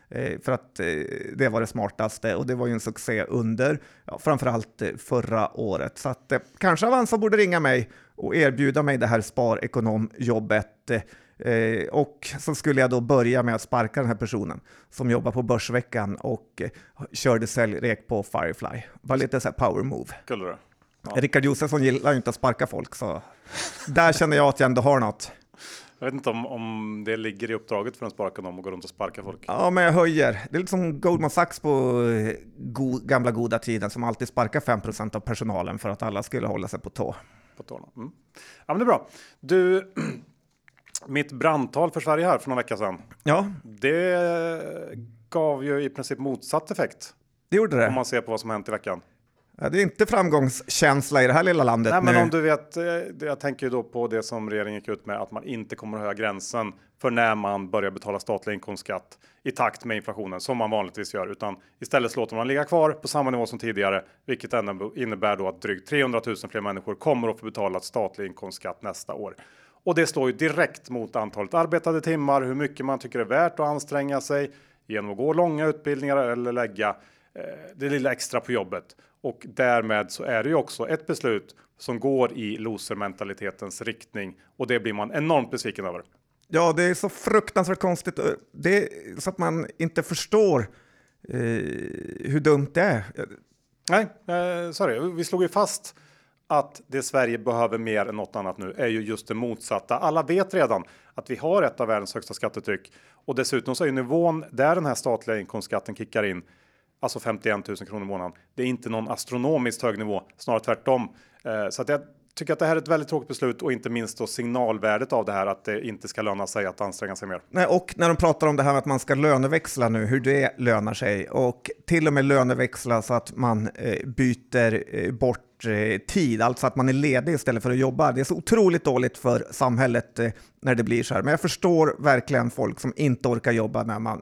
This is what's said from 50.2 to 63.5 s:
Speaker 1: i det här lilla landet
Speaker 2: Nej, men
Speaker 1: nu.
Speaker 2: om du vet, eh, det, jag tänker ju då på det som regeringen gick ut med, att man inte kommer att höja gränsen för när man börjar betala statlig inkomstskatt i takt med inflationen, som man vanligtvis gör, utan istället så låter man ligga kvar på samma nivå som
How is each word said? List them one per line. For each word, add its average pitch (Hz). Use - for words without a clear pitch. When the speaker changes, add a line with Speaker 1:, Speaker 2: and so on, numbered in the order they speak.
Speaker 1:
i 123
det 127
här 165
lilla 175
landet 117
Speaker 2:
Nej, 185
men 180
Speaker 1:
nu. 175
Speaker 2:
om 170
du 165
vet, 151
eh, 170
det, 170
jag 143
tänker 139
ju 127
då 120
på 120
det 110
som 107
regeringen 104
gick 101
ut 104
med, 104
att 98
man 107
inte 113
kommer 107
att 107
höja 101
gränsen 104
för 127
när 117
man 101
börjar 98
betala 98
statlig 107
inkomstskatt -
i 131
takt 120
med 110
inflationen, 98
som 127
man 110
vanligtvis 101
gör, 95
utan 101
istället 120
så -
låter 113
man 117
ligga 139
kvar 156
på -
samma 139
nivå 120
som 113